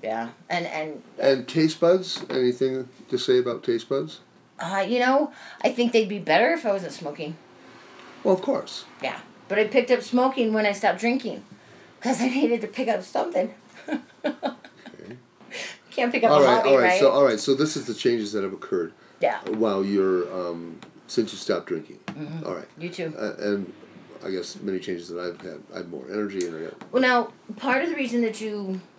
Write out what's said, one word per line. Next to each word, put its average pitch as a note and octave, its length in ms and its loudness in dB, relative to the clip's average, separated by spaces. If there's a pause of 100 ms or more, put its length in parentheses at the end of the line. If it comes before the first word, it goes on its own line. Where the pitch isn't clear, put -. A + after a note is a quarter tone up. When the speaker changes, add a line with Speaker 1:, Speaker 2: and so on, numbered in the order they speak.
Speaker 1:
Yeah, A2+ 260 -4 (200)
and, E3+ 180 -4
and D#3 340 -8 (180)
Speaker 2:
And C3 280 2
taste D#3+ 320 2
buds? F3+ 500 2
Anything C3 600 0 (200)
to B2+ 80 -2
say B2+ 200 4
about B2 260 0
taste A#2 260 -2
buds? D3 300 -4 (400)
Speaker 1:
Uh, F#3+ 280 -2
you A#3+ 120 0
know, C4+ 320 4 (300)
I - 80 4
think A#3+ 220 0
they'd A3 180 4
be G#3 100 -4
better F3 340 4
if D#4 120 -4
I G#3+ 60 0
wasn't F#3 220 -4
smoking. D3+ 420 -10 (880)
Speaker 2:
Well, G3 100 6
of F#3 80 2
course. - 440 -4 (180)
Speaker 1:
Yeah, B2+ 160 -6 (280)
but G3+ 120 0
I G#3+ 80 4
picked A#3+ 240 4
up A#3+ 100 4
smoking B3 520 2
when G#3+ 120 2
I G3+ 60 2
stopped G3 280 0
drinking, A#3+ 440 -2 (580)
'cause A#3 200 0
I B3+ 80 2
needed B3 320 2
to G#3 60 -6
pick - 200 -4
up G3 160 0
something. A#3+ 500 -2 (340)
<laughs> D4 60 -4 (340)
Speaker 2:
Okay. - 920 -10 (760)
Speaker 1:
Can't B3 200 0
pick - 120 0
up A3+ 80 8
Speaker 2:
All D3 120 8
Speaker 1:
a - 20 10
Speaker 2:
right, - 120 8
Speaker 1:
hobby, C#3 120 4
Speaker 2:
all C3+ 80 10
right, B2+ 60 6
Speaker 1:
right? - 160 4
Speaker 2:
so, C3+ 120 8
all C#3 120 6
right, A2+ 160 4
so C#3 160 2
this D3+ 200 0
is B2+ 120 -6
the A#2 60 -4
changes A2 400 0
that G2+ 100 -2
have G2 100 -4
occurred F2 400 -4 (260)
Speaker 1:
Yeah. - 200 0 (100)
Speaker 2:
while G#2+ 340 2
you're, F#2+ 480 2
um, E2+ 480 -8 (280)
since A2 240 -2
you G2 80 -12
stopped F2 280 -4
drinking. - 400 -8
Speaker 1:
Mm-hmm. D3+ 380 -10
Speaker 2:
All F2+ 100 -6
right. - 120 -12 (100)
Speaker 1:
You E3+ 120 -10
too. E3 280 -8
Speaker 2:
Uh, G#2+ 220 -6
and G2+ 340 -4 (500)
I F2+ 80 -6
guess F#2 300 -8
many F#2+ 180 -4
changes F2 300 -8
that E2+ 100 -8
I've F2 220 -8
had. F2 180 -12 (140)
I F#2 40 -10
have F2 120 -10
more C#2+ 220 -12
energy G2 340 -4
and E2 120 -8
I E2 120 -8
got - 240 -18
Speaker 1:
Well, B3+ 80 2
now, B3 300 2 (240)
part C4+ 280 -2
of E4+ 60 -2
the E4 60 -4
reason A#3+ 260 -2
that A3 200 -2
you G3+ 400 -6 (180)